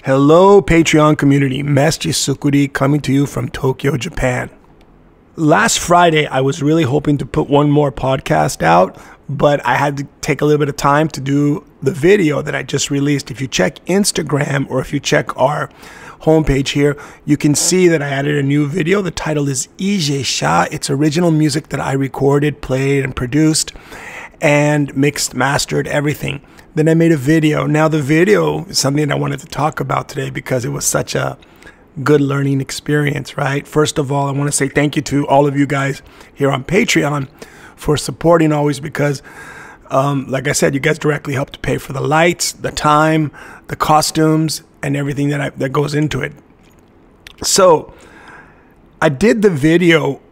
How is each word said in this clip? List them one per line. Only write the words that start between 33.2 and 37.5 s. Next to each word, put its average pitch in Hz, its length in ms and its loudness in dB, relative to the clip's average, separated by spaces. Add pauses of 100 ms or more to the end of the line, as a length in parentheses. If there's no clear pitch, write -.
right? 143 300 -4
First 151 320 0
of 135 100 -4
all, 139 200 -2
I - 20 -4
wanna 143 220 -2
say 139 160 0
thank 147 260 0
you 151 60 0
to 139 260 -2
all 139 200 4
of 139 100 -2
you 143 100 2
guys 139 340 -4 (320)
here 139 160 0
on 135 140 -2
Patreon 147 640 0 (480)